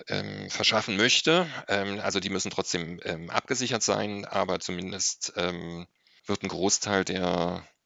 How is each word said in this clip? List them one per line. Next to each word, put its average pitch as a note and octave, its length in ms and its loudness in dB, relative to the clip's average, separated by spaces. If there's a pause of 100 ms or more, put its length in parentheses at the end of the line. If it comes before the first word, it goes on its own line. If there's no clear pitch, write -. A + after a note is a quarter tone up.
ähm, G2+ 420 -6
verschaffen G#2+ 480 2
möchte. D#3 480 6 (220)
Ähm, G2+ 320 0
also G2+ 200 0
die F#2+ 100 -2
müssen F#2+ 200 -2
trotzdem, F2 540 -2
ähm, E2+ 260 -4
abgesichert A#2+ 540 0
sein, G#2 420 0
aber F#2 340 0
zumindest, F#2 760 -4
ähm, F2 500 -4 (400)
wird G2+ 160 -2
ein F#2+ 80 -4
Großteil F#2+ 560 2
der F2+ 580 0 (220)